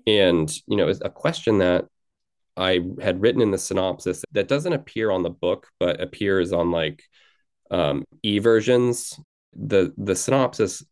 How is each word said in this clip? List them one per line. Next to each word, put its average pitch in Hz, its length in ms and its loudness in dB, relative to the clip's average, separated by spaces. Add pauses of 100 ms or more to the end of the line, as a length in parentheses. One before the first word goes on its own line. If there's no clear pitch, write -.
And, 95 480 4 (120)
you 104 100 -2
know, 85 120 2
it's 98 140 -2
a 98 60 -6
question - 500 -2
that 90 280 2 (680)
I 92 240 0 (220)
had 92 180 -2
written 120 220 2
in 107 80 2
the 95 80 -2
synopsis 92 720 -4
that 98 160 -2
doesn't 156 260 -2
appear 110 380 -4
on 92 140 0
the 85 60 -4
book, 87 360 -4 (140)
but 87 200 0
appears 92 520 0
on, 85 180 0
like, 80 320 -2 (720)
um, 71 320 -2 (180)
e-versions. 113 960 2 (360)
The, 98 420 2
the 98 180 -2
synopsis 127 760 0